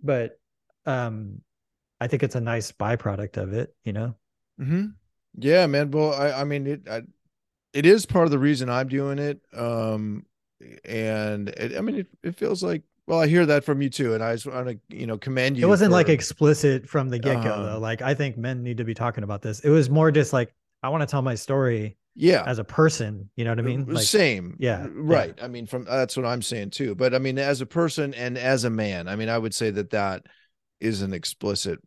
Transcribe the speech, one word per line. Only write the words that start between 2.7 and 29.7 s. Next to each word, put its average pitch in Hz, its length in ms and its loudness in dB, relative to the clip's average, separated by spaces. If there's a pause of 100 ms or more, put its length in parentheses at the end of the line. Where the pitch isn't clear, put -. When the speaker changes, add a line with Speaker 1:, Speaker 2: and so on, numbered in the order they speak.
Speaker 1:
byproduct 104 640 -4
of 98 140 -6
it, 113 220 -6 (100)
you 107 80 -6
know? 110 240 -6 (440)
Speaker 2:
Mm-hmm. 170 260 -2 (520)
Yeah, 160 280 4
man. 143 240 0
Well, 151 220 2
I, 139 280 0
I 143 40 -2
mean, 143 220 -4
it, 147 240 -6
I, 113 120 -6 (720)
it 143 140 4
is 196 200 8
part 175 180 4
of 165 60 4
the 143 80 4
reason 131 300 2
I'm 127 200 0
doing 139 300 -2
it. 143 220 -4 (140)
Um, 110 720 -4 (580)
and 107 640 -4
it, 117 280 -6
I - 40 -4
mean, 220 160 -2
it, 185 100 -4 (160)
it 175 140 -6
feels 190 260 -4
like, 170 200 -4 (240)
well, 165 140 0
I 156 60 4
hear 170 200 6
that 143 180 4
from 139 180 0
you 139 80 0
too, 120 240 0
and 110 80 -2
I 117 120 -2
just 117 120 -8
wanna, 127 300 -6 (120)
you 113 180 -10
know, 110 120 -4
commend 131 400 0
you 120 80 4
Speaker 1:
It - 20 6
wasn't, 202 220 6
like, 175 160 6
Speaker 2:
for 170 60 6
Speaker 1:
explicit 147 760 2
from 135 200 -2
the 123 100 -2
get-go, 127 220 0 (100)
Speaker 2:
Uh-huh. 104 240 -4
Speaker 1:
though. 110 60 -4
Like, 110 200 -4
I 135 140 0
think 127 240 -2
men 123 240 -6
need 120 140 -6
to 117 80 -4
be 113 100 -4
talking 120 300 -4
about 101 180 -6
this. 107 180 -8
It 151 100 2
was 147 200 6
more 156 220 6
just, 143 200 2
like, 123 220 0 (300)
I 131 40 -4
wanna 151 180 -2
tell 143 160 -2
my 127 120 -2
story 117 640 -2 (180)
Speaker 2:
Yeah. 160 320 4
Speaker 1:
as 120 140 -2
a 107 40 -6
person, 107 680 0
you 117 100 -4
know 113 60 0
what 117 80 -2
I 117 40 0
mean? 123 260 -2
Speaker 2:
Uh, 151 60 -4
Speaker 1:
Like, 156 100 0
Speaker 2:
same. 117 560 2
Speaker 1:
yeah, 110 220 0
Speaker 2:
R-, 135 60 -8
Speaker 1:
yeah. 82 60 -14
Speaker 2:
right. 135 480 0
I 123 60 -8
mean, 120 180 -12
from, 123 180 -8
that's 127 320 -2
what 131 100 -2
I'm 120 160 -2
saying 101 280 -6
too. 123 240 -6
But 123 200 2
I 127 40 4
mean, 131 200 -2
as 139 220 0
a 131 60 -8
person 151 480 -2
and 123 240 -6
as 127 260 2
a 120 60 0
man, 101 380 -2
I 98 80 -6
mean, 110 120 -4
I 117 100 0
would 113 160 -4
say 113 160 -2